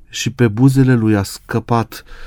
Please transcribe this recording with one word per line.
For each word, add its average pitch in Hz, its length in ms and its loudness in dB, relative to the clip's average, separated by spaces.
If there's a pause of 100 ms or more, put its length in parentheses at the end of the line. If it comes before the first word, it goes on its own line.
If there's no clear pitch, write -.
Și - 220 -8
pe 120 180 2
buzele 131 460 2
lui 110 220 2
a 101 60 0
scăpat - 840 -6 (220)